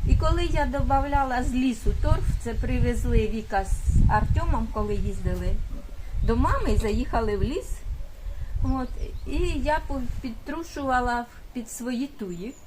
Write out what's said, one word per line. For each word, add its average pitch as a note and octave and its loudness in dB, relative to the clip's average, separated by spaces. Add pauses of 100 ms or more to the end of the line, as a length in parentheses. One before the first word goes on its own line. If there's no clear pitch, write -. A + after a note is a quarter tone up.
І - 6
коли E4 4
я D#4 2
добавляла C#4 0
з C4+ -2
лісу B3 0
торф, - 4 (200)
це A#3 -4
привезли A#3+ 2
Віка G#3 -2
з - 4
Артемом, A3+ 2
коли G#3 0
їздили F#3 0 (680)
до A#3 4
мами, A#3+ 2
заїхали A3 0
в G3 0
ліс. C4 -2 (960)
От, C4 -2 (380)
і D4 -2 (220)
я D4 2
по-, C#4 -2 (200)
підтрушувала B3+ -2 (280)
під A#3 -10
свої B3 -4
туї. F#3+ -10 (140)